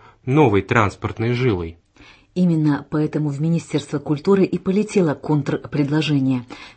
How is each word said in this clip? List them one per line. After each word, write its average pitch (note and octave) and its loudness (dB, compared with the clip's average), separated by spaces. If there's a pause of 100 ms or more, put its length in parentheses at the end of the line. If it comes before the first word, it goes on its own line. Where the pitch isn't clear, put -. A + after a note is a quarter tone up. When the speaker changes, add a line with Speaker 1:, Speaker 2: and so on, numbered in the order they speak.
(260)
Speaker 1:
новой B2 4
транспортной A2+ 0
жилой. G2 -2 (580)
Speaker 2:
Именно D#3 2
поэтому D3+ -2
в C#3 -6
Министерство D#3+ -2
культуры F3 2
и - -2
полетело F#3+ 0
контрпредложение. C#3+ -2 (340)